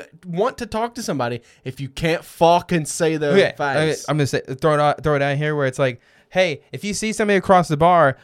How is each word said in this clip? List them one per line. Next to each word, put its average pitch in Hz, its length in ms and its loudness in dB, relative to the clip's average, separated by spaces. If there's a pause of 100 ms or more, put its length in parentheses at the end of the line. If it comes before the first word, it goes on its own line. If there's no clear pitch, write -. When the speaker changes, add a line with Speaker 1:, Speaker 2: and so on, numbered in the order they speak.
(260)
Speaker 1:
want 175 320 -4
to 240 80 -10
talk 226 300 -6
to 226 80 -10
somebody 123 380 -4 (220)
if 131 160 -12
you 135 80 -8
can't 160 380 -4
fucking 170 600 0
say 160 320 -2
their 147 140 0
Speaker 2:
Okay, 185 260 4
Speaker 1:
face? - 20 -18
Speaker 2:
okay, 143 360 0 (140)
I'm 151 80 0
gonna 139 100 2
say, - 140 -2 (180)
throw 156 140 2
it 147 60 2
out, 147 240 2
throw 151 120 2
it 139 60 0
out 139 160 0
here 151 180 -2
where 139 120 0
it's 127 100 -4
like, 127 240 -2 (280)
"Hey, 180 320 0 (100)
if - 120 -12
you 202 120 -4
see 214 180 -4
somebody 208 240 2
across 180 300 4
the 151 100 -2
bar 165 460 4